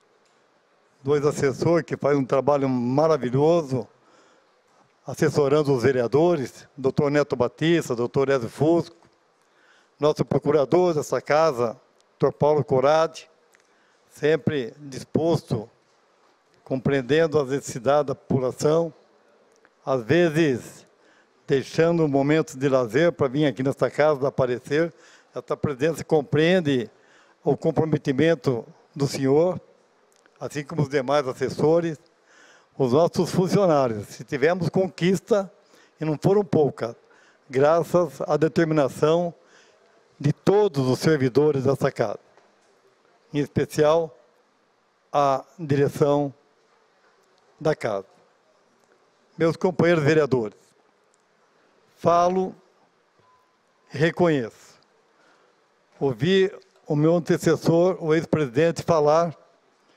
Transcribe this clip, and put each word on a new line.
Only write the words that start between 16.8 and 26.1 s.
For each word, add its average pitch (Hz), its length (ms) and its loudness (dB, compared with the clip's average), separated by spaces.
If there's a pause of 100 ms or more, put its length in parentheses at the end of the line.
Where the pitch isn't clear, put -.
as 131 100 -2
necessidades 135 580 -2
da 131 80 -6
população, 151 800 -2 (880)
às 131 200 -2
vezes 151 800 0 (640)
deixando 160 580 0
um - 20 0
momento 143 500 0
de 139 120 -2
lazer 131 420 2
para 143 160 -2
vir 147 200 0
aqui 131 160 -4
nesta 131 260 -2
casa 147 380 0
aparecer. 139 640 -2 (400)
Essa 139 240 -8
presidência 147 480 -4
compreende 151 840 0 (540)